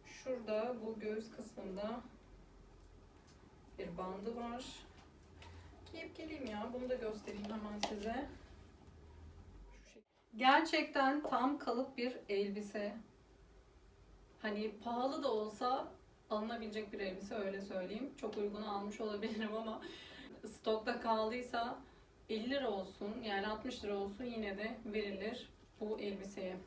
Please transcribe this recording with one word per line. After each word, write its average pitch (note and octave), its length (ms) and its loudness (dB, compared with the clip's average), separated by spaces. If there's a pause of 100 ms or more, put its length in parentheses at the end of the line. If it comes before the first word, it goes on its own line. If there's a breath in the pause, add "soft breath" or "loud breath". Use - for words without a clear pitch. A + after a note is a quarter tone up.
Şurada A3+ 720 0 (100)
bu G#3+ 140 -2
göğüs G#3+ 300 -2
kısmında G3+ 680 -4 (1800)
bir F3+ 200 -4
bandı G3 380 -2
var. A#3+ 280 -4 (1300 loud breath)
Giyip - 240 -10
geleyim D4+ 300 -4
ya, A3 260 -2
bunu B3+ 180 -2
da B3+ 40 6
göstereyim G#3+ 500 -2
hemen G#3 340 -4 (100)
size. A3 380 -2 (1500)
Şu - 160 -18
şekilde. - 160 -20 (320)
Gerçekten C#4+ 840 8
tam C4+ 360 4
kalıp B3+ 380 0
bir B3 200 0 (120)
elbise. G#3 680 0 (1500)
Hani G#3+ 300 2 (120)
pahalı C4 380 4
da B3+ 100 6
olsa A#3 560 2 (420)
alınabilecek G#3+ 640 0
bir G3+ 80 -6
elbise, G3 340 -2
öyle G3 260 0
söyleyeyim. G3 560 -2
Çok G#3+ 200 -2
uyguna G#3 360 0
almış G3+ 280 -2
olabilirim G#3+ 560 0
ama A3+ 240 -2 (680 loud breath)
stokta A3 540 2
kaldıysa A#3 760 4 (520 loud breath)
elli A3+ 200 2
lira C4+ 200 4
olsun, G3+ 520 -2
yani G3+ 240 2
altmış G#3+ 380 -2
lira G3+ 120 2
olsun G3+ 280 -2
yine G#3+ 340 0
de A3+ 260 -2
verilir G3+ 640 -2 (320)
bu G#3+ 200 0
elbiseye. G3 560 -2 (100)